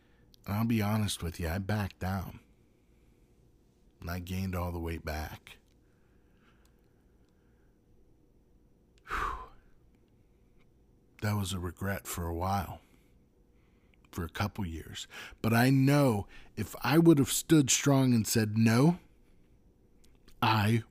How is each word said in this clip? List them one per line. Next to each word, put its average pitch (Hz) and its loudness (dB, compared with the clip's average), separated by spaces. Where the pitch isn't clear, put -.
And 101 -4
I'll 113 -2
be 117 0
honest 104 -2
with 82 -8
you, 85 -4
I 85 -4
backed 98 -6
down. 92 -6
And 85 -12
I 87 -6
gained 92 -6
all 87 -6
the 85 -6
weight 82 -8
back. - -10
Whew. - -6
That 104 -2
was 95 -4
a 95 -6
regret 90 -6
for 87 -6
a 85 -4
while, 92 -4
for 87 -8
a 78 -10
couple 101 -6
years. 82 -12
But 113 0
I 117 4
know 135 4
if - -8
I 135 2
would 165 8
have 135 2
stood 147 2
strong 135 4
and 110 2
said, 110 0
"No, 117 4
I 107 2